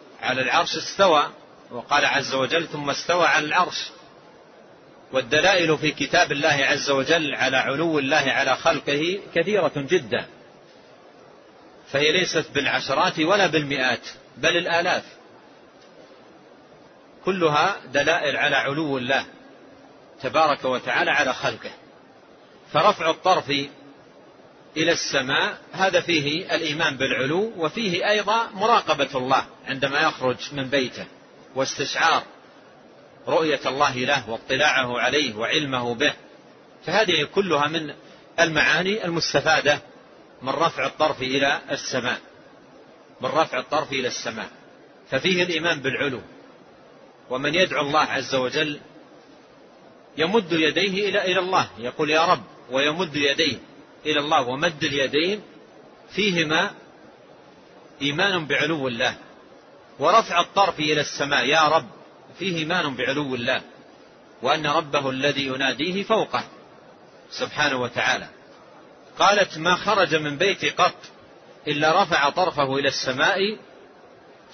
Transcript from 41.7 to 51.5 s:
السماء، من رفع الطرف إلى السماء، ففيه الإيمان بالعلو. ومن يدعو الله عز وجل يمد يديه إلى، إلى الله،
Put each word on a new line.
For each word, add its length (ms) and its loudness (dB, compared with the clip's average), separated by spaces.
السماء، 480 -4
من 80 -4
رفع 300 0
الطرف 340 -4
إلى 160 -4
السماء، 400 -8
ففيه 320 0
الإيمان 380 -2
بالعلو. 400 -2
ومن 240 -2
يدعو 320 0
الله 140 2
عز 340 -2
وجل 460 0
يمد 340 0
يديه 560 0
إلى، 240 0
إلى 60 2
الله، 300 0